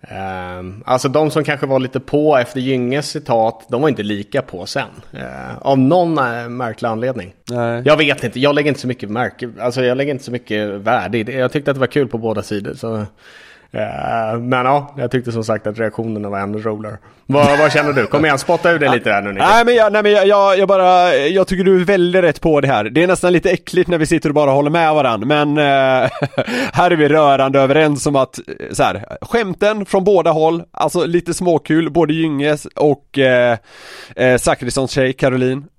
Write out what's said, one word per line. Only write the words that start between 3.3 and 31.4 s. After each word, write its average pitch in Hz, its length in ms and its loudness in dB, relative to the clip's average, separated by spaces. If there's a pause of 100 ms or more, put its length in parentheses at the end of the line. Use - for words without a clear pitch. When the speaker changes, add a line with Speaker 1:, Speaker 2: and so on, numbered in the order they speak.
Speaker 1:
de 123 140 -2
var 156 60 2
inte 107 140 -2
lika 104 400 -6
på - 240 -12
sen. 123 220 -8 (240)
Eh, 65 480 -14
av 135 180 2
någon, 165 400 2
eh, 120 300 -4
märklig 120 400 -6
anledning. 113 440 -6 (180)
Speaker 2:
Nej. 120 340 -4
Speaker 1:
Jag 147 120 6
vet 143 280 0
inte, 120 160 -6
jag 143 140 2
lägger 147 140 0
inte 139 120 -2
så 127 80 -6
mycket 113 220 -8
märke, 117 400 -6 (100)
alltså 123 240 -2
jag 123 120 2
lägger 143 160 -2
inte 127 120 -8
så 120 80 -10
mycket 107 360 -6
värde 104 500 -2
i 110 40 -2
det. 120 100 -8
Jag 127 200 -2
tyckte 143 180 -2
att 135 60 -2
det 131 40 -8
var 127 60 2
kul 135 220 0
på 117 100 -6
båda 110 240 -4
sidor, - 320 -8
så, 113 220 -8 (760)
eh, 113 680 -4
men 123 260 -2
ja, 139 320 0
jag 127 120 -4
tyckte 120 220 -4
som 113 120 -4
sagt 110 220 -4
att 107 120 -6
reaktionerna 110 500 -6
var 101 100 -6
ännu 104 200 -6
roligare. 107 400 -8 (300)
Vad, 143 300 4
vad 151 140 4
känner 147 200 0
du? 123 140 2
Kom 151 180 0
igen, 143 140 2
spotta 170 340 0
ur 165 60 0
det 139 140 2
lite 117 180 0
där 101 120 2
nu, 101 100 -8
Nicke. 101 140 0
Speaker 2:
Nej, 233 180 4
men 240 100 2
jag, 214 180 4
nej, 214 100 2
men 208 100 4
jag, 196 140 4
jag, 196 320 4
jag 196 100 2
bara, 180 480 4
jag 180 300 2
tycker 190 180 -2
du 185 160 6
är 175 40 -2
väldigt 180 400 2
rätt 151 160 2
på 151 200 2
det 135 80 0
här. 107 160 0
Det 127 180 0
är 180 40 4
nästan 180 260 2
lite 175 180 2
äckligt 175 400 -2
när 170 80 0
vi 151 80 0
sitter 160 220 0
och 143 60 -2
bara 147 160 4
håller 143 200 2
med 160 240 2
varann, 123 260 2
men, 147 380 0
eh, 147 60 2
<laughs> 131 460 2 (640)
här 175 180 2
är 170 60 2
vi 147 120 4
rörande 139 520 4
överens 143 460 2
om 143 100 0
att, 131 220 -2
eh, - 60 -16 (280)
så - 100 -2
här, 101 220 -2 (160)
skämten 208 680 -2
från 196 180 0
båda 175 260 4
håll, 160 320 2 (100)
alltså 160 320 -2
lite 170 300 -2
småkul, 165 560 0